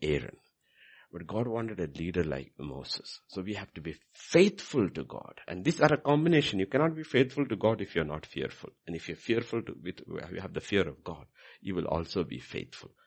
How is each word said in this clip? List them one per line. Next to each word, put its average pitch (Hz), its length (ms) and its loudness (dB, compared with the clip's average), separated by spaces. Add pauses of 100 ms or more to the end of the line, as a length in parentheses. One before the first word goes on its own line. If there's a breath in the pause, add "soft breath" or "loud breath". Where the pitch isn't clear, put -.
Aaron. 73 340 0 (800 soft breath)
But 85 140 -12
God 107 180 -2
wanted 113 360 -4
a 82 60 0
leader 82 360 0
like 69 340 -4
Moses. - 680 -10
So - 140 -8
we 101 140 -6
have 98 180 -10
to 82 80 -12
be 78 140 -8 (180)
faithful 170 800 4
to 73 120 -6
God. - 420 -12
And 92 200 -8
these - 160 2
are 151 100 8
a 147 60 6
combination. 147 640 4
You 95 80 2
cannot 156 280 2
be 156 80 -8
faithful 131 440 2
to 110 100 -2
God 107 240 4
if - 140 -6
you're 80 100 4
not 76 200 -4
fearful. - 440 -8 (180)
And 85 80 -4
if 82 140 -8
you're 82 80 -6
fearful 113 440 0
to, - 220 -8
with, 90 240 -8
you 85 320 -8
have 92 140 -6
the - 80 -4
fear 95 260 2
of - 160 -10
God, 78 220 -10 (340 loud breath)
you 98 160 -6
will 85 120 0
also 82 360 0
be 65 160 -8
faithful. - 520 -12 (160)